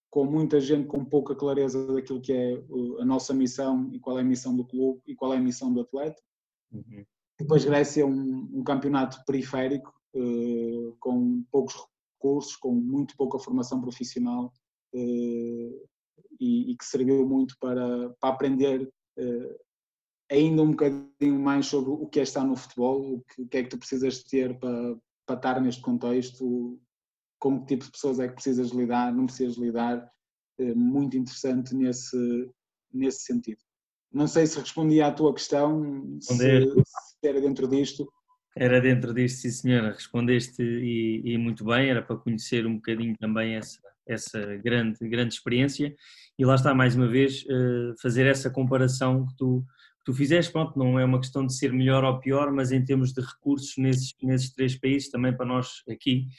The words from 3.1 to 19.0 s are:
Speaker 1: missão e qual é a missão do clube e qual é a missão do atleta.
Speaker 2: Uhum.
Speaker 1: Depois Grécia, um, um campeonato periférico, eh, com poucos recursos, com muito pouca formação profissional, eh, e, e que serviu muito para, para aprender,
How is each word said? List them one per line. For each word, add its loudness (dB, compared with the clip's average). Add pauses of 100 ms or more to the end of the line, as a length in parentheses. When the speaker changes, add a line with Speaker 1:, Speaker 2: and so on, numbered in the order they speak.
Speaker 1:
missão 0
e -12
qual -4
é -2
a 0
missão 0
do -2
clube -2
e -12
qual -4
é 0
a 0
missão -2
do 0
atleta. -8 (500)
Speaker 2:
Uhum. -16 (360)
Speaker 1:
Depois 4
Grécia, 2
um, -2
um -6
campeonato -2
periférico, -4 (240)
eh, -4
com 0
poucos 0 (400)
recursos, -2
com -6
muito -2
pouca -2
formação -4
profissional, -6 (420)
eh, -4 (540)
e, 2
e -4
que -16
serviu 2
muito 0
para, -4 (100)
para 0
aprender, 0 (260)